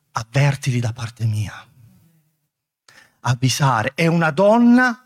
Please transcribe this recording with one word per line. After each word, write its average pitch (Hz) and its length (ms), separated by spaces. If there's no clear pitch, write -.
avvertili 135 680
da 117 140
parte 113 320
mia." 107 260
Avvisare. 123 720
È 170 120
una 165 240
donna 240 760